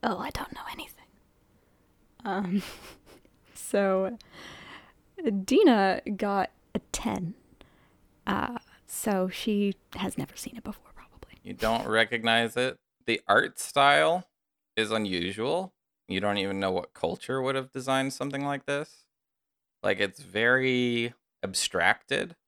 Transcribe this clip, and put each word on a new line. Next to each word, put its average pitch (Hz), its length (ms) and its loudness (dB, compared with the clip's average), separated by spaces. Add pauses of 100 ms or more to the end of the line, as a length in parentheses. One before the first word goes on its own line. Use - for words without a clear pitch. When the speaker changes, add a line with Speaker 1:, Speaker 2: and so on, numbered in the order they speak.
Speaker 1:
Oh, - 180 -2
I 294 100 -6
don't - 240 -8
know - 80 -14 (100)
anything. - 360 -18 (1160)
Um, 190 380 -2 (480)
<laughs> - 440 -20
so 190 640 0 (1300)
Dina 226 580 6 (140)
got 202 360 0 (220)
a - 60 -2 (120)
ten. 185 420 -4 (920)
Uh, 208 340 -4 (260)
so 190 420 0
she 202 480 0 (200)
has - 220 -4
never - 200 -8
seen - 180 -12
it 226 80 -16
before, - 320 -14
probably. - 480 -20
Speaker 2:
You 98 100 -12
don't 110 340 0
recognize 113 680 2
it. 127 220 -2 (300)
The 113 200 2
art - 320 4
style 151 680 4 (480)
is 110 140 0
unusual. 110 840 -2 (340)
You 95 120 -2
don't 101 180 0
even 98 220 -2
know 98 120 0
what 90 220 -4
culture 131 480 -4
would 131 140 -2
have 135 160 -6
designed 135 420 -2
something 139 320 -6
like 143 220 -6
this. 143 380 -6 (760)
Like, 101 180 0
it's 101 220 -2
very 120 920 2 (300)
abstracted. 101 920 0 (120)